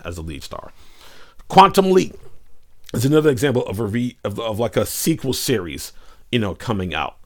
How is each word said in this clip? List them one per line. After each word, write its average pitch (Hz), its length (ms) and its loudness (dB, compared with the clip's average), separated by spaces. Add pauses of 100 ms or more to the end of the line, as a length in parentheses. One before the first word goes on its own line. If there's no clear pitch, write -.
as 85 140 -10
a - 20 -8
lead 78 220 -10
star. - 280 -14 (760)
Quantum 190 440 8
Leap - 240 2 (800)
is 117 100 -2
another 151 260 4
example 127 360 2
of 107 140 -6
a 117 60 -2
re-, 120 380 -4
of, 101 160 -6
of, 113 200 -4
like, 117 180 -2
a 110 80 2
sequel - 480 -2
series, 90 580 -4 (400)
you 120 80 2
know, 95 160 -2
coming 92 380 -6
out. 78 320 -6